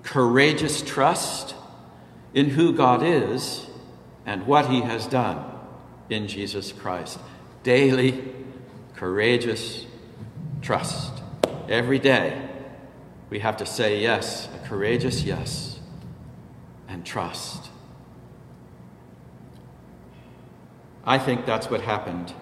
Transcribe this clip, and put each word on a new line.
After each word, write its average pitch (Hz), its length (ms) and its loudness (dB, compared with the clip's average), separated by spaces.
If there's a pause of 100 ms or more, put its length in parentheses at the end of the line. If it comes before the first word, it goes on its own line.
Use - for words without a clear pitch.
courageous 143 760 4
trust - 720 0 (760)
in 143 180 4
who 160 220 6
God 123 300 6
is 131 640 0 (580)
and 101 200 -6
what 143 220 6
he 127 140 2
has 113 260 -4
done 101 360 0 (680)
in 107 180 -2
Jesus 98 460 -6
Christ. 90 460 -6 (440)
Daily, 131 720 4 (600)
courageous 110 920 0 (760)
trust. - 520 -2 (560)
Every 120 300 4
day, 120 500 4 (800)
we 104 100 -6
have 107 180 0
to 98 80 -6
say 104 360 0
yes, - 520 0
a - 140 -14
courageous 117 560 0
yes, - 560 -6 (1080)
and 87 180 -12
trust. - 640 -8 (3250)
I 131 120 4
think 127 280 0
that's 110 240 -2
what 117 120 0
happened 95 600 -6